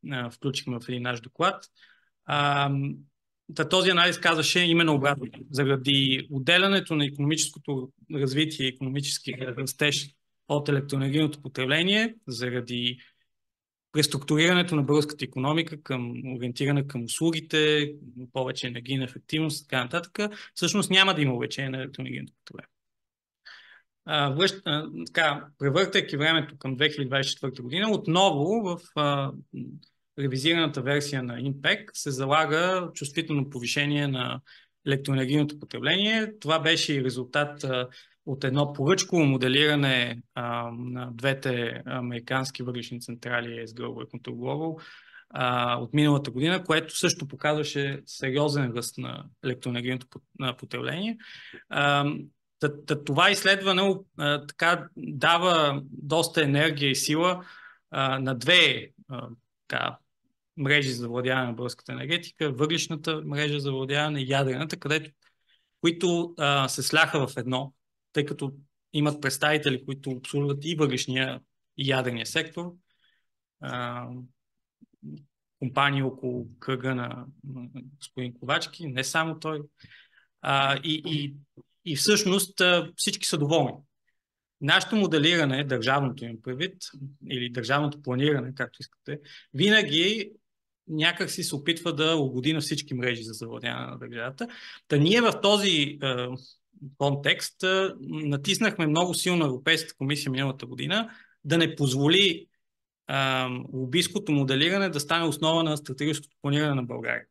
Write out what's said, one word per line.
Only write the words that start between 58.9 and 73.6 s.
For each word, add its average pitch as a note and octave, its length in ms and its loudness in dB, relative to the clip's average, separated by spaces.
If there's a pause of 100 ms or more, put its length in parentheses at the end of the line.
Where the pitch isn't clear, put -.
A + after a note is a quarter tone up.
а, A#2+ 180 -10 (400)
така, - 300 -4 (600)
мрежи C#3 340 2
за A#2+ 160 -6
владяване B2+ 400 -2
на A#2+ 60 -4
българската B2 380 -10
енергетика, D3+ 600 -4
въглищната D#3 760 -2
мрежа D3 340 -2
за C#3 120 -4
владяване C#3 500 -2
и B2+ 80 -4
ядрената, C#3 480 0
където, D#3 340 -4 (720)
които, E3+ 560 0
а, C#3+ 300 2
се C3 160 -4
сляха D3+ 440 4
в - 100 -8
едно, B2+ 360 -4 (400)
тъй C#3+ 120 2
като C#3 260 -6 (420)
имат D3 280 0
представители, D3 640 0
които C#3 240 -8
обслужват C#3+ 560 -2
и E3+ 100 -2
въглищния, C3 680 0 (360)
и C#3 120 -2
ядрения B2 360 0
сектор. E3+ 480 -6 (840)
А, B2 480 -8 (1500)